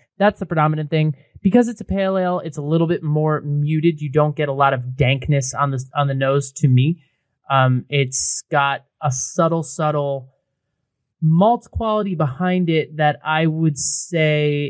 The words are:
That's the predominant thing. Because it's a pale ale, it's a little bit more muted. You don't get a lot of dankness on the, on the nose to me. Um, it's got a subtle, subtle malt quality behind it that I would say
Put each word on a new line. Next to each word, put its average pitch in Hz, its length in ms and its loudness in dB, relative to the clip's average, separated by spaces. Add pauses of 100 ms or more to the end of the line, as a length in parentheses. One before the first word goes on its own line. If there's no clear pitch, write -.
(180)
That's 208 220 0
the 196 60 -6
predominant 156 440 0
thing. 156 260 0 (260)
Because 226 260 4
it's 240 140 -10
a - 40 -12
pale 190 320 -2
ale, 180 220 0
it's - 180 -8
a 151 40 -6
little 160 260 2
bit 170 160 -2
more 151 380 0
muted. 151 580 0
You 147 100 -6
don't 151 240 2
get 147 140 -4
a 139 60 -6
lot 139 200 2
of 127 220 -6
dankness 135 580 0
on 139 180 -2
the, 131 120 -6 (100)
on 143 140 0
the 139 60 -2
nose 135 400 0
to - 160 2
me. 131 340 2 (460)
Um, 131 400 2
it's 135 600 -4
got 139 360 0 (160)
a 143 100 -2
subtle, 165 520 -2
subtle 143 680 -4 (880)
malt 190 480 2
quality 214 460 -2
behind 175 540 -2
it 156 260 -2
that 151 300 0
I 156 220 0
would 156 300 0
say 151 920 0